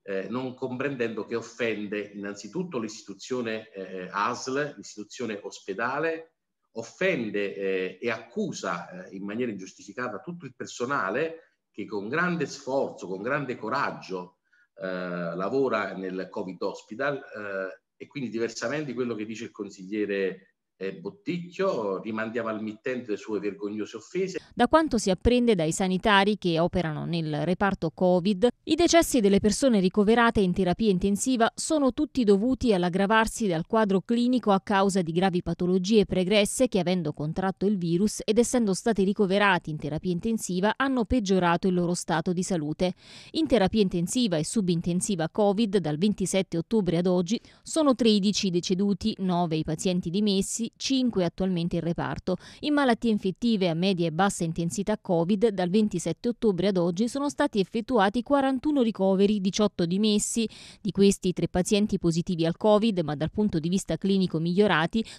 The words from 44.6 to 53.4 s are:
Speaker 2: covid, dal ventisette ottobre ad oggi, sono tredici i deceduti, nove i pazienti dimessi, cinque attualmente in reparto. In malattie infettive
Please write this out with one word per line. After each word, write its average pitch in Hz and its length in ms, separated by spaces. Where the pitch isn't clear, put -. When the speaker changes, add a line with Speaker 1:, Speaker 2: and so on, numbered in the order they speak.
Speaker 2:
covid, 202 480
dal 151 200
ventisette 190 600
ottobre 165 400
ad 175 80
oggi, 185 340
sono 294 320
tredici 208 540
i 180 40
deceduti, 196 680
nove 175 380
i 156 60
pazienti 180 460
dimessi, 202 680
cinque 247 480
attualmente 175 500
in 170 60
reparto. 160 560
In 294 120
malattie 247 380
infettive 202 580